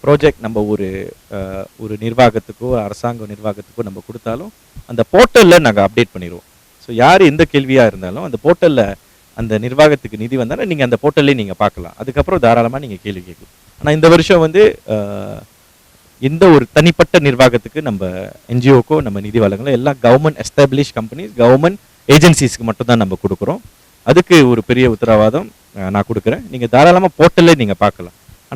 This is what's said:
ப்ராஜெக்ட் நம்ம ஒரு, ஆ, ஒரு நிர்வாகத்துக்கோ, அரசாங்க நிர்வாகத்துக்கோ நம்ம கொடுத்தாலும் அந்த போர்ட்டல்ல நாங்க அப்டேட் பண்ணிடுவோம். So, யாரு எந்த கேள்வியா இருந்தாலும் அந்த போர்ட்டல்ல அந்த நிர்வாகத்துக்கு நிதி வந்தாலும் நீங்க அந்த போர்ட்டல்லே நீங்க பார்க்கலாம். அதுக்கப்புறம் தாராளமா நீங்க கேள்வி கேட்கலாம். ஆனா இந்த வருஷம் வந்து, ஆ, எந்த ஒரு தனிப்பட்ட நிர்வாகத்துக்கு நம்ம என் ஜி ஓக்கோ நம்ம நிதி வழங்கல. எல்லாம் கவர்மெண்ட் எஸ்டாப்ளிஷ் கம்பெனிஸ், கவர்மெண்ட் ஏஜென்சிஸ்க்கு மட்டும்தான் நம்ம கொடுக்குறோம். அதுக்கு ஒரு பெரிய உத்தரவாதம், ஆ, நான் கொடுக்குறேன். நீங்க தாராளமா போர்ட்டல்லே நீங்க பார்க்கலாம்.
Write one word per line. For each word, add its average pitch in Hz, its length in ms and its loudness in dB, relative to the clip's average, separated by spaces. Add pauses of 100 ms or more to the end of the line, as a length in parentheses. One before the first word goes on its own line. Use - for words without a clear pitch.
ப்ராஜெக்ட் 147 340 0
நம்ம 110 220 -6
ஒரு, 98 500 -6 (200)
ஆ, 104 40 -12 (420)
ஒரு 107 220 -12
நிர்வாகத்துக்கோ, 117 800 -2
அரசாங்க 110 420 -10
நிர்வாகத்துக்கோ 104 580 -10
நம்ம 101 240 -16
கொடுத்தாலும் 120 460 -12 (340)
அந்த 117 160 -4 (100)
போர்ட்டல்ல 185 480 6
நாங்க 104 280 2
அப்டேட் 113 300 -4
பண்ணிடுவோம். 87 240 -16 (360)
So, 120 180 -14
யாரு 170 280 4
எந்த 151 280 2
கேள்வியா 131 340 2
இருந்தாலும் 92 380 -8
அந்த 123 200 -10
போர்ட்டல்ல 143 500 0 (400)
அந்த 110 240 -4
நிர்வாகத்துக்கு 127 580 0
நிதி 117 200 -8
வந்தாலும் 139 300 -6
நீங்க 156 180 -4
அந்த 120 180 -2
போர்ட்டல்லே 143 320 0
நீங்க 101 200 -8
பார்க்கலாம். 92 420 -6
அதுக்கப்புறம் 139 440 -4
தாராளமா 117 380 0
நீங்க 131 240 -14
கேள்வி 101 160 -10
கேட்கலாம். 90 340 -20 (260)
ஆனா 151 160 -2
இந்த 156 140 4
வருஷம் 170 320 4
வந்து, 170 380 2 (120)
ஆ, 101 340 -8 (960)
எந்த 160 280 2
ஒரு 143 240 6
தனிப்பட்ட 170 460 2
நிர்வாகத்துக்கு 131 640 0
நம்ம 101 260 -6 (380)
என் 120 120 -4
ஜி 123 120 2
ஓக்கோ 139 320 2
நம்ம 101 180 -8
நிதி 104 180 -6
வழங்கல. 107 320 -2
எல்லாம் 135 320 -2
கவர்மெண்ட் 139 360 2
எஸ்டாப்ளிஷ் 135 600 -2
கம்பெனிஸ், 143 380 -12
கவர்மெண்ட் 135 380 2 (320)
ஏஜென்சிஸ்க்கு 147 540 2
மட்டும்தான் 117 360 -2
நம்ம 95 200 -4 (100)
கொடுக்குறோம். 101 300 -6 (440)
அதுக்கு 156 460 4
ஒரு 113 180 0
பெரிய 127 240 0
உத்தரவாதம், 113 600 0 (280)
ஆ, 95 120 -8
நான் 101 140 -2 (100)
கொடுக்குறேன். 110 360 -4
நீங்க 123 160 -8
தாராளமா 170 400 4 (120)
போர்ட்டல்லே 165 380 4
நீங்க 107 180 -2
பார்க்கலாம். 92 380 -4 (420)